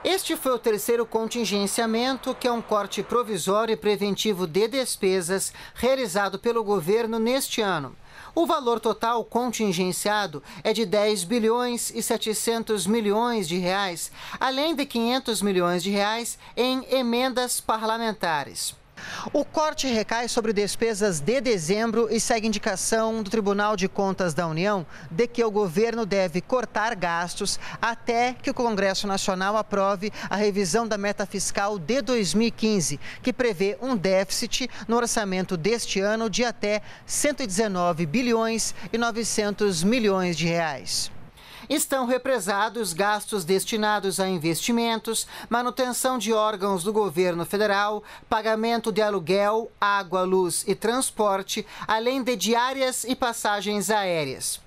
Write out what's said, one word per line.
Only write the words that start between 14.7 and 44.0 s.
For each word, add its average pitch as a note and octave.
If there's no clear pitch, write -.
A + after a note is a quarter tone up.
de C4+
quinhentos A#3
milhões F3+
de F#3+
reais G#3+
em B3+
emendas B3
parlamentares. G#3+
O D4
corte D4+
recai A3+
sobre A3
despesas G3+
de A3
dezembro A3
e A3+
segue A3+
indicação A3
do G3
Tribunal G#3
de F#3
Contas F#3+
da E3+
União E3+
de E3
que A#3
o A3+
governo G#3+
deve F3+
cortar A3+
gastos F3
até A#3
que -
o C4
Congresso G3+
Nacional G3
aprove G3+
a -
revisão G3+
da G#3+
meta G3+
fiscal G3+
de A3
dois G#3+
mil A3+
e -
quinze, G3+
que B3+
prevê G3+
um B3+
déficit F#3+
no A#3
orçamento G3
deste G3
ano A3
de G#3
até G#3
cento -
e B3+
dezenove F3+
bilhões A3+
e A#3
novecentos G#3
milhões F#3+
de D#3
reais. E3
Estão C4+
represados A3
gastos G3+
destinados G3